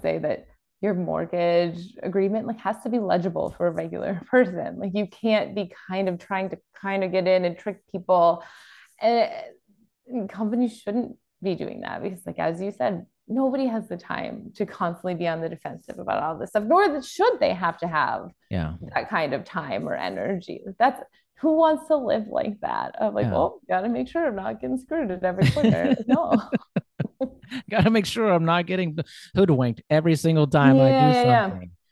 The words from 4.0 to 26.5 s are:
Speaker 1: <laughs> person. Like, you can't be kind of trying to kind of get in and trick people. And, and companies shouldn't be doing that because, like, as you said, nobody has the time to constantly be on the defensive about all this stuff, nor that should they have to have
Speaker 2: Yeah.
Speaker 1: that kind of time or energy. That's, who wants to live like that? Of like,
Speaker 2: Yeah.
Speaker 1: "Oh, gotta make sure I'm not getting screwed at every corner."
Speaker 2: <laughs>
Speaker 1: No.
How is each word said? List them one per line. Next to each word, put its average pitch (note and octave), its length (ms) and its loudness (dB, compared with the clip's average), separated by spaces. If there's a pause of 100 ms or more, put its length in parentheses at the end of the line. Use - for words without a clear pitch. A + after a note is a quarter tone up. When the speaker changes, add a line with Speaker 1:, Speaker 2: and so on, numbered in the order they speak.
Speaker 1:
<laughs> - 60 -8
person. A#3 480 2
Like, G3 160 -6
you G#3 120 -2
can't G#3+ 460 0
be F#3+ 200 -6 (160)
kind F#3+ 180 -2
of F3 120 -4
trying F#3+ 320 -6
to E3 60 -10 (160)
kind G3 300 -4
of F3+ 80 -2
get F#3 160 2
in F#3 160 4
and F3 140 -2
trick G3 240 -8 (100)
people. F3 540 2 (560)
And, A#3 280 2 (800)
and A#3+ 220 -6
companies A3+ 500 -2
shouldn't A3 380 -4 (260)
be F#3 120 -2
doing - 260 -10
that - 200 -8
because, F3+ 240 -10
like, E3+ 140 -8
as E3 220 -2
you G3+ 100 -6
said, F3+ 340 -4 (260)
nobody C4+ 360 0
has A3+ 200 -4
the F3 80 -8
time - 600 -10
to G#3 100 -2
constantly F3+ 480 -6
be E3+ 140 -4
on E3 120 -2
the E3 80 -6
defensive E3+ 520 -12
about - 240 -2
all D#3+ 140 -4
this - 120 -10
stuff, G#3 140 0
nor F4 260 4
that C#4+ 160 -6
should A#4 340 0
they F#3+ 140 2
have F3 240 -4
to E3+ 100 -6
have C3+ 420 -2 (200)
Speaker 2:
Yeah. E2 240 -4 (220)
Speaker 1:
that A#2+ 120 -2
kind D#3 280 -2
of G#2 100 -8
time A#2+ 420 -6
or - 60 -4
energy. B2+ 680 -6 (160)
That's, B3+ 200 2 (380)
who D#4 160 2
wants D#4 340 2
to D#4 80 4
live A3 320 -2
like - 340 -4
that? B1 380 -6
Of G#3 140 0
like, G#2 140 0
Speaker 2:
Yeah. - 80 0
Speaker 1:
"Oh, - 240 0 (100)
gotta F#3 180 0
make B3+ 200 -2
sure E4 180 -2
I'm A3 100 -2
not G#3+ 240 -8
getting B3+ 200 -4
screwed C#4+ 320 -4
at F3+ 120 -6
every F#3 280 2
corner." C4 500 2
Speaker 2:
<laughs> A3 60 -8
Speaker 1:
No. B3+ 340 2 (1300)